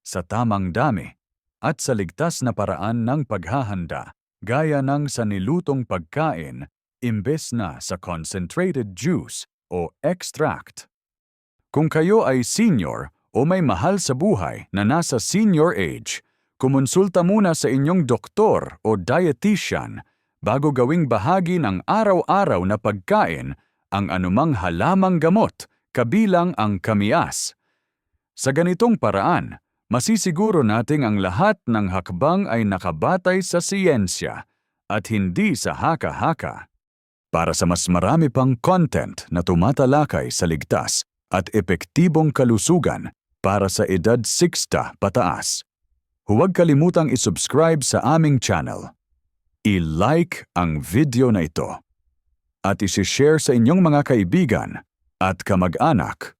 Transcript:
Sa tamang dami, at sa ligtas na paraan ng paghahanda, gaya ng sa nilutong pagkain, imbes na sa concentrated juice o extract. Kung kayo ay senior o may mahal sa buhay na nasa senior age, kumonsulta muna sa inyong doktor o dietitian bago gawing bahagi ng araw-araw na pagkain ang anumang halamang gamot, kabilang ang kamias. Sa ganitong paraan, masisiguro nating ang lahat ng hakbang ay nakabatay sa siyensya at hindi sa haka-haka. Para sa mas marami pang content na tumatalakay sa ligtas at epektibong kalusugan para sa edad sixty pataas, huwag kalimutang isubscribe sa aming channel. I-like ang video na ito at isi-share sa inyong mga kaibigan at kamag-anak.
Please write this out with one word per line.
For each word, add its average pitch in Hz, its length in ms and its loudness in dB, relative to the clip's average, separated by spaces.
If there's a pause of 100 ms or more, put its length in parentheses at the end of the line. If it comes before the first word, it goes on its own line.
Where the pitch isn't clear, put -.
Sa 90 240 -8
tamang 101 480 -2
dami, 107 320 0 (560)
at - 240 -4
sa 135 80 -2
ligtas 113 480 -4
na 123 160 -2
paraan 101 480 -4
ng 131 240 -2
paghahanda, 92 880 -6 (240)
gaya 143 400 0
ng 143 320 0
sa 113 160 -2
nilutong 127 560 -2
pagkain, 82 800 -6 (400)
imbes 120 480 -4
na 95 240 -4
sa 92 240 -8
concentrated 98 960 -6
juice 127 480 -4 (240)
o 87 320 -6
extract. - 880 -6 (800)
Kung 151 240 0
kayo 180 320 2
ay 131 160 2
senior 90 720 0 (240)
o 120 80 2
may 185 160 0
mahal 147 400 0
sa 127 160 -2
buhay 110 560 -2
na 95 80 -2
nasa 131 400 0
senior 175 560 2
age, 71 480 -6 (320)
kumonsulta 139 640 2
muna 190 320 4
sa 151 160 0
inyong 139 400 2
doktor 123 720 0
o 110 160 0
dietitian 120 1040 -2 (400)
bago 139 320 0
gawing 131 320 2
bahagi 165 560 0
ng 98 240 -2
araw-araw 185 800 2
na 104 160 0
pagkain 95 800 -2 (320)
ang 98 160 -2
anumang 95 480 0
halamang 151 640 0
gamot, 170 480 0 (240)
kabilang 175 640 2
ang 104 240 0
kamias. 107 720 0 (800)
Sa - 160 -4
ganitong 175 480 2
paraan, 101 640 0 (320)
masisiguro 180 720 0
nating 120 400 0
ang 104 160 0
lahat 117 480 0
ng 107 240 0
hakbang 127 560 -2
ay 117 160 0
nakabatay 123 800 0
sa 175 160 -2
siyensya 131 880 -2 (400)
at 107 240 -4
hindi 104 400 0
sa 87 240 -4
haka-haka. 101 960 -4 (560)
Para 82 240 0
sa 85 160 0
mas 85 240 0
marami 123 400 2
pang 131 240 2
content - 720 0
na 87 160 -2
tumatalakay 107 880 2
sa - 160 -2
ligtas 80 560 -2 (240)
at 90 240 -2
epektibong 151 800 0
kalusugan 131 800 0 (320)
para 98 240 2
sa 98 240 0
edad 107 320 2
sixty - 560 -2 (240)
pataas, - 640 -2 (640)
huwag 170 240 2
kalimutang 165 560 4
isubscribe 135 720 0
sa - 160 0
aming 147 400 4
channel. 92 560 -4 (720)
I-like 101 880 0
ang 82 240 0
video 123 480 2
na 101 160 2
ito - 320 -6 (840)
at 98 160 -2
isi-share 135 640 2
sa 127 160 2
inyong 151 240 6
mga 147 240 4
kaibigan 107 640 2 (480)
at 92 240 -2
kamag-anak. 92 960 0